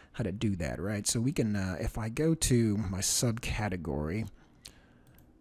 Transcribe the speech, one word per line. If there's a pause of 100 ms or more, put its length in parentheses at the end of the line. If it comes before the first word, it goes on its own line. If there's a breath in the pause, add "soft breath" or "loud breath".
(140)
how
to
do
that,
right?
So
we
can,
uh,
if
I
go
to
my
subcategory, (1120 loud breath)